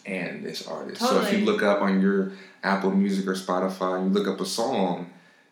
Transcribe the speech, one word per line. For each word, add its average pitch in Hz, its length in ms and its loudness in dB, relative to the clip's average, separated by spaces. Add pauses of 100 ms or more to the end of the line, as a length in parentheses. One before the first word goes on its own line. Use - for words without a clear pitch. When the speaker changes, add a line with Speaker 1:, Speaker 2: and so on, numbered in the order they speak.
Speaker 1:
and 92 380 -6
this - 240 -10
artist. - 340 -8
So 247 160 4
if - 140 2
you 107 80 2
Speaker 2:
Totally. - 60 2
Speaker 1:
look 107 180 2
up 101 180 4
on 98 200 2
your 98 300 2 (320)
Apple 95 280 2
Music 98 360 2
or 95 60 0
Spotify, 92 720 -2
you 95 60 0
look 98 180 2
up 95 120 -2
a 95 60 -4
song, 95 640 -2 (420)